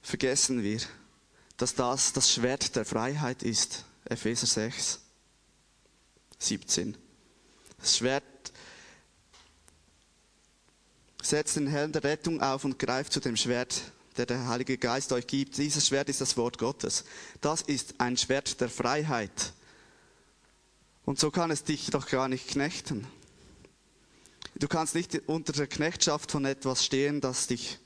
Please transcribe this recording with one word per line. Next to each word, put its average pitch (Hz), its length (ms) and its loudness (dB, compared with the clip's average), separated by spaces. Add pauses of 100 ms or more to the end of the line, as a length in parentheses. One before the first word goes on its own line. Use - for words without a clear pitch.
vergessen 131 600 2
wir, 107 160 0 (760)
dass - 180 0
das 131 400 2
das - 180 4
Schwert 127 440 2
der 110 100 2
Freiheit 127 580 0
ist. - 420 -2 (200)
Epheser 117 420 0
sechs, - 540 -2 (1400)
siebzehn. - 600 -2 (840)
Das - 180 4
Schwert 131 260 2 (3000)
setzt - 360 2
den 147 100 0
Helm 147 240 0
der 147 120 -2
Rettung 156 380 0
auf 135 240 0
und 135 140 -2
greift 131 340 0
zu 143 60 0
dem 120 180 -2
Schwert, 120 440 0 (360)
der 123 80 2
der 123 220 -2
Heilige 123 320 0
Geist 127 320 0
euch 123 160 0
gibt. 135 320 0
Dieses 143 280 2
Schwert 139 220 2
ist 135 120 -2
das - 160 0
Wort 120 200 0
Gottes. - 480 -2 (340)
Das 156 220 0
ist - 380 -4
ein 123 180 2
Schwert - 440 0
der 120 80 0
Freiheit. 123 840 0 (1500)
Und 139 140 -2
so 151 120 2
kann 170 200 2
es 151 120 -2
dich - 260 -2
doch 135 200 -2
gar 131 180 2
nicht 131 220 -4
knechten. 139 580 -2 (1500)
Du 143 120 -2
kannst 160 260 0
nicht 170 220 -2 (120)
unter 156 260 0
der 139 140 0
Knechtschaft 151 640 2
von 143 120 2
etwas 135 400 0
stehen, 143 380 2
das 127 260 0
dich - 380 -2